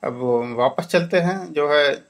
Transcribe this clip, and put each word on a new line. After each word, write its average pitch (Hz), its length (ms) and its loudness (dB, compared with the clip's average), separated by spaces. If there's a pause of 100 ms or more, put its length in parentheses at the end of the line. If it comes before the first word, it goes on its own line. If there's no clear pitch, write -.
अब 123 180 -6 (360)
वापस 135 300 0
चलते 170 320 0
हैं, 180 340 -4
जो 147 160 0
है 147 400 2